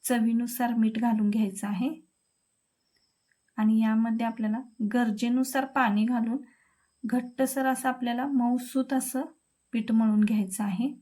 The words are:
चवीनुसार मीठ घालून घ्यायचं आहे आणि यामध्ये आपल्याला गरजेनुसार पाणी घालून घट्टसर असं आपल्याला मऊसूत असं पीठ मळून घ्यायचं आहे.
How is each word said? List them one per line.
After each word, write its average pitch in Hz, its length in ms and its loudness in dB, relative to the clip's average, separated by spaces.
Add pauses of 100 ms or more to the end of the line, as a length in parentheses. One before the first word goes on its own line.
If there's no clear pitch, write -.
चवीनुसार 233 680 0
मीठ 220 260 2
घालून 214 300 2
घ्यायचं 202 380 -2
आहे 208 220 -2 (1700)
आणि 220 240 4
यामध्ये 226 440 2
आपल्याला 220 340 -2 (340)
गरजेनुसार 247 720 0
पाणी 220 400 2
घालून 233 320 0 (680)
घट्टसर 254 640 -2
असं 262 240 0
आपल्याला 247 380 -4
मऊसूत 254 680 0
असं 262 300 -2 (500)
पीठ 226 180 -2
मळून 220 320 4
घ्यायचं 208 400 0
आहे. 208 280 -2 (100)